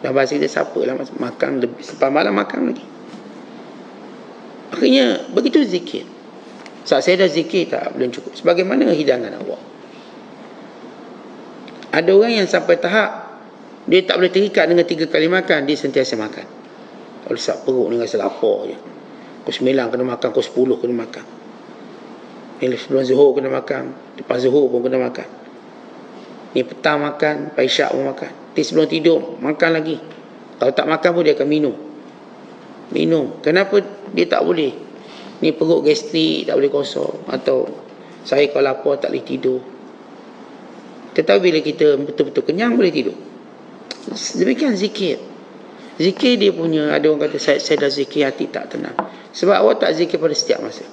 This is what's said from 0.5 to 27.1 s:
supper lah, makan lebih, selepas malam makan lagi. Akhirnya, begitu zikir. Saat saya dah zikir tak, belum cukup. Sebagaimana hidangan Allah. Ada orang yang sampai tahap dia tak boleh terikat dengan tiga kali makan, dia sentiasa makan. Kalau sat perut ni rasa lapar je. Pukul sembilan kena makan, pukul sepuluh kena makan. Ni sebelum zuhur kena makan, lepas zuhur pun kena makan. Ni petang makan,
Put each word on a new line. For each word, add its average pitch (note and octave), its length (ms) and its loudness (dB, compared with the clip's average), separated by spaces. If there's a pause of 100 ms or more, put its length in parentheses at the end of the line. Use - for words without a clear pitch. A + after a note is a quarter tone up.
supper D3+ 320 -2
lah, C3 160 -2
makan C3+ 640 -4
lebih, A#2 160 -6
selepas - 320 -2
malam E3+ 240 2
makan - 360 -2
lagi. - 120 -10 (1900)
Akhirnya, A#3+ 560 4
begitu B3+ 320 4
zikir. F3+ 400 -4 (800)
Saat - 240 2
saya F#3 180 6
dah F#3 60 4
zikir E3+ 400 0
tak, - 240 -4
belum B2+ 160 0
cukup. - 240 -12
Sebagaimana F#3 560 2
hidangan B2+ 480 0
Allah. G2+ 220 -8 (2250)
Ada E3+ 160 4
orang G#3+ 220 8 (100)
yang F#3 80 0
sampai E3+ 260 4
tahap G3 460 0 (600)
dia F#3 240 4
tak F3+ 160 2
boleh F3+ 80 4
terikat F#3+ 400 4
dengan E3+ 160 6
tiga D#3+ 240 -2
kali D#3 160 4
makan, F3 400 2
dia D3 80 2
sentiasa C#3 400 0
makan. G#2+ 320 -6 (760)
Kalau - 160 -4
sat - 280 -4
perut C3+ 240 2
ni A#2+ 80 0
rasa A2+ 200 -2
lapar G#2 520 0
je. - 80 -12 (640)
Pukul - 160 -4
sembilan B2+ 320 2
kena B2 160 -2
makan, B2 240 -2
pukul B2 160 0
sepuluh B2+ 320 2
kena A#2+ 240 -2
makan. - 220 -12 (1400)
Ni C3 160 0
sebelum C3+ 240 0
zuhur C3 320 6
kena C3 160 -2
makan, C3 400 -4 (320)
lepas - 160 0
zuhur C3 320 4
pun B2 160 0
kena B2+ 160 2
makan. - 240 -6 (1300)
Ni B2+ 80 2
petang D3 400 0
makan, D3 480 -2